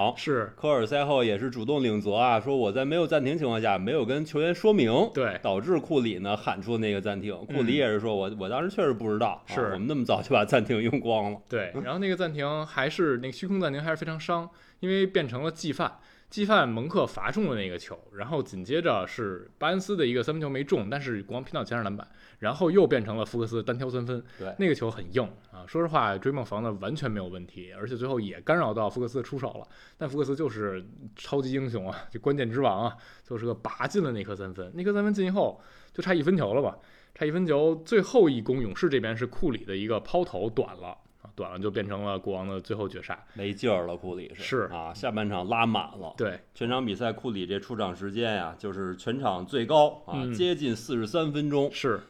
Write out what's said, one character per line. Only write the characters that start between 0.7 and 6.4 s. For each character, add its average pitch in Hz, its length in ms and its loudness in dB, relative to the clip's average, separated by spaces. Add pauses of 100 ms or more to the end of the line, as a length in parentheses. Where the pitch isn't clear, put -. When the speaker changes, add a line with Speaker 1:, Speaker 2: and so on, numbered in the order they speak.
Speaker 2:
赛 143 180 0
后 139 200 4
也 110 120 4
是 123 140 -2
主 120 160 -4
动 139 180 2
领 107 160 2
责 101 140 0
啊， 117 260 6
说 135 160 0
我 113 160 2
在 131 140 0
没 147 100 0
有 170 120 2
暂 143 180 4
停 143 100 2
情 156 120 0
况 113 120 2
下 104 200 4
没 98 120 -2
有 143 140 2
跟 139 180 0
球 147 180 -2
员 170 120 2
说 214 180 4
明， 156 400 6
Speaker 1:
对。 110 300 0
Speaker 2:
导 98 180 2
致 160 200 2
库 135 220 2
里 107 180 0
呢 101 180 0
喊 101 240 -2